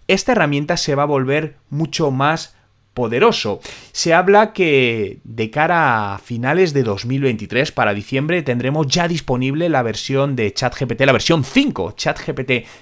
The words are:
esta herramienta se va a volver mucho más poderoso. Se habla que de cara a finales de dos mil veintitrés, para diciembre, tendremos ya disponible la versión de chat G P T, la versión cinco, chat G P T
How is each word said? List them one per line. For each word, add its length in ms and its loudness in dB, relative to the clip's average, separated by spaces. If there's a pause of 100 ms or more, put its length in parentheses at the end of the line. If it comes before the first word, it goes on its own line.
esta 260 2
herramienta 440 0
se 180 -2
va 100 2
a 20 -2
volver 500 0 (140)
mucho 400 -2
más 460 -2 (360)
poderoso. 680 0 (320)
Se 200 0
habla 400 4
que 720 2
de 260 -6
cara 640 2
a 40 -10
finales 560 0
de 80 2
dos 240 -2
mil 160 -2
veintitrés, 500 -2
para 220 2
diciembre, 480 -2
tendremos 440 -2
ya 220 0
disponible 600 -2
la 120 2
versión 540 -2
de 160 0
chat 220 -4
G 120 -4
P 80 -4
T, 120 2
la 60 4
versión 300 2
cinco, 500 0
chat 280 -4
G 140 -6
P 100 -8
T 220 -2 (160)